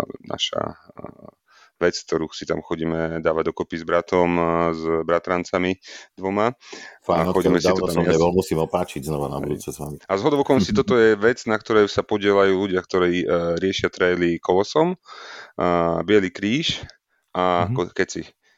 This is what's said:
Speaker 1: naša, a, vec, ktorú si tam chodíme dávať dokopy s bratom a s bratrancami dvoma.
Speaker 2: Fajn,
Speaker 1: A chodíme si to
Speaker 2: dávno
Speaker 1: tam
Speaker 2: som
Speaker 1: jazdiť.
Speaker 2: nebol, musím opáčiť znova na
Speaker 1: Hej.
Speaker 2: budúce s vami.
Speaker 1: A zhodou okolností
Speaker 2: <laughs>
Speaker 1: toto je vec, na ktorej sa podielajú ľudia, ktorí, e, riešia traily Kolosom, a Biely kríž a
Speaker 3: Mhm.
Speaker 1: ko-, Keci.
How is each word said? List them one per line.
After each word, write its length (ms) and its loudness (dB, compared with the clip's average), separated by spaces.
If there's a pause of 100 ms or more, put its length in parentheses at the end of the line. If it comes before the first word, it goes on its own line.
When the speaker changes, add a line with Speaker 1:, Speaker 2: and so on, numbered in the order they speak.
(220)
Speaker 1:
naša, 380 -6 (320)
a, 400 -18 (460)
vec, 180 2
ktorú 340 -4
si 140 -14
tam 160 -4
chodíme 640 -4
dávať 320 0
dokopy 240 -8
s 80 -10
bratom 500 2
a 140 2 (200)
s 120 -4 (220)
bratrancami 720 -2 (340)
dvoma. 460 -2 (440)
Speaker 2:
Fajn, 220 0
Speaker 1:
A 80 0
chodíme 240 2
si 140 2
to 0 -
Speaker 2:
dávno 160 0
Speaker 1:
tam 80 -2
Speaker 2:
som 80 2
Speaker 1:
jazdiť. 120 2
Speaker 2:
nebol, 200 4
musím 260 0
opáčiť 440 -2
znova 240 -4
na 100 -6
Speaker 1:
Hej. 80 -6
Speaker 2:
budúce 240 -6
s 80 -10
vami. 240 -10
Speaker 1:
A 140 -6
zhodou 260 0
okolností 340 2
Speaker 2:
<laughs> 0 -
Speaker 1:
toto 180 2
je 200 6
vec, 300 2
na 120 0
ktorej 320 4
sa 140 -2
podielajú 560 4
ľudia, 240 0
ktorí, 380 0
e, 60 -2 (300)
riešia 320 -2
traily 500 0
Kolosom, 600 0 (580)
a 120 0 (340)
Biely 280 2
kríž 520 -4 (500)
a 340 2
Speaker 3:
Mhm. 80 -2
Speaker 1:
ko-, 200 -4
Keci. 320 -4 (320)